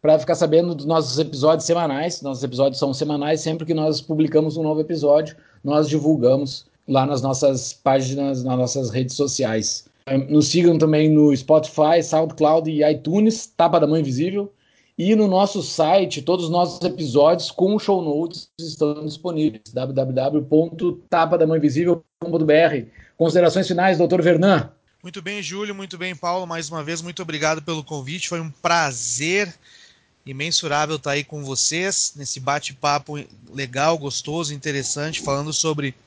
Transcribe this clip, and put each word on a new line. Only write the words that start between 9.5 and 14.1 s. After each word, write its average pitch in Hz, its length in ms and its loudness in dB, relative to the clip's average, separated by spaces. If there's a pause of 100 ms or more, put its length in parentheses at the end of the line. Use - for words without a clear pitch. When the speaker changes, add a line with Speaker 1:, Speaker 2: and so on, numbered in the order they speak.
Speaker 1:
Nos 147 200 4
sigam 170 300 4
também 156 320 4
no 151 260 6
Spotify, 156 640 2
SoundCloud 160 680 0
e 151 180 0
iTunes, 202 580 0 (100)
Tapa 170 240 4
da 151 80 4
Mão 156 100 2
Invisível. 165 540 -4 (440)